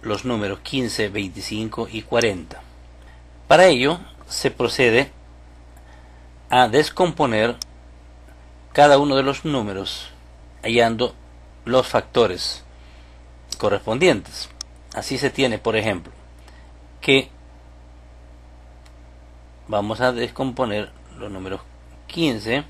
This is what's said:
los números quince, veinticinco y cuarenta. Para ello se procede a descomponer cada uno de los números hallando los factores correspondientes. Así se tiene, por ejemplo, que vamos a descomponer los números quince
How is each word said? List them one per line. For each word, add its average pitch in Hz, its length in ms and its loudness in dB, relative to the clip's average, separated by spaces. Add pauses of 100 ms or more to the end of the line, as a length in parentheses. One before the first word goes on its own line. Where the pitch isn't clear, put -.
los 104 240 -6
números 104 360 -4
quince, 113 480 -4
veinticinco 104 760 -8
y 110 140 -10
cuarenta. 104 640 -2 (840)
Para 170 200 8
ello 147 320 2 (280)
se - 220 -2
procede 123 640 2 (1400)
a 127 180 4
descomponer 127 920 0 (1160)
cada 143 240 8
uno 143 180 2
de 135 60 2
los 135 240 -2
números 104 640 -6 (540)
hallando 117 500 2 (500)
los 123 220 2
factores - 800 -2 (960)
correspondientes. 110 920 -2 (460)
Así 120 240 -6
se 139 100 0
tiene, 123 300 -2
por 110 160 -2
ejemplo, 104 360 -2 (880)
que 135 280 2 (2500)
vamos 104 340 -4
a 127 100 2
descomponer 120 800 -6 (280)
los 104 100 -14
números 95 320 -12 (460)
quince 127 640 -4